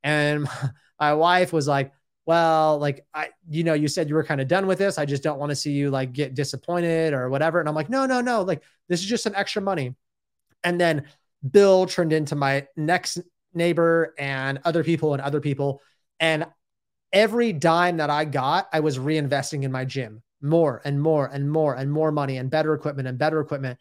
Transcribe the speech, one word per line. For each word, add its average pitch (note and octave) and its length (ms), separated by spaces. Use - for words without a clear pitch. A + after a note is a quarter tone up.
And D3 460
<laughs> - 520
my D3+ 140
wife F3 380
was D3+ 160
like, C#3 240
"Well, D#3+ 520
like, C#3+ 360
I, D3+ 160
you D#3+ 160
know, D#3+ 100
you D3+ 140
said D#3 200
you D3 60
were D#3 100
kinda C#3 200
done F#3 220
with F#3+ 120
this. G3 200
I D3+ 60
just C#3+ 180
don't D3 160
wanna C#3+ 180
see D3 160
you, C#3+ 180
like, C3 220
get C3+ 220
disappointed D#3+ 800
or B2+ 160
whatever." D#3 320
And D3+ 80
I'm D3+ 60
like, D#3 160
"No, C4+ 160
no, B3+ 140
no. A#3+ 220
Like, F3+ 200
this F3 120
is F#3+ 60
just A3+ 180
some G#3 120
extra G3+ 260
money." D#3 320
And F3 160
then D#3+ 260
Bill F#3+ 380
turned E3+ 260
into D#3 240
my C#3 300
next E3+ 420
neighbor E3 640
and C3+ 460
other E3 200
people D#3 300
and C3+ 80
other C#3+ 180
people. C#3 400
And D#3+ 260
every A3 400
dime E3+ 460
that D3 120
I D3 140
got, D3 480
I D#3+ 80
was D3+ 180
reinvesting C#3+ 680
in C3 80
my C3 120
gym, A#2 380
more D3 440
and C#3+ 160
more D3+ 260
and C#3 240
more D3+ 240
and C3+ 160
more D#3 220
money C#3 240
and B2+ 140
better D#3 240
equipment C#3 340
and B2+ 100
better D#3 220
equipment. C3+ 400